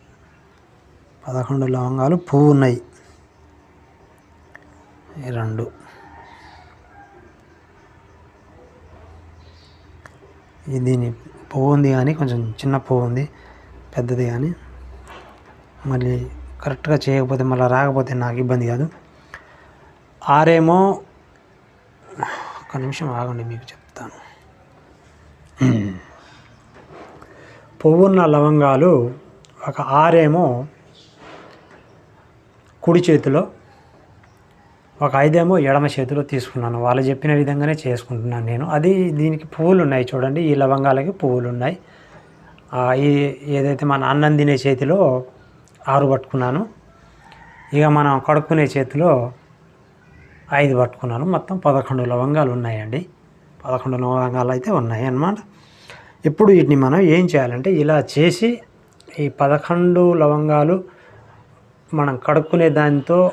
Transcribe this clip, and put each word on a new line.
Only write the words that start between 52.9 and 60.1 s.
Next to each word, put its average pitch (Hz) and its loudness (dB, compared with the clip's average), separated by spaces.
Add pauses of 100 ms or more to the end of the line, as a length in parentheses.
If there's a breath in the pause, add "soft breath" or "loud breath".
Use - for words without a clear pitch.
పదకొండు 127 -4
లవంగాలు 127 -2
అయితే 127 -6
ఉన్నాయి 117 -2
అన్నమాట. 147 -2 (880 loud breath)
ఇప్పుడు 180 4
వీటిని 147 6
మనం 135 4
ఏం 175 4
చేయాలంటే, 131 -2
ఇలా 151 2 (160)
చేసి 220 0 (600)
ఈ 143 -2
పదకొండు 175 2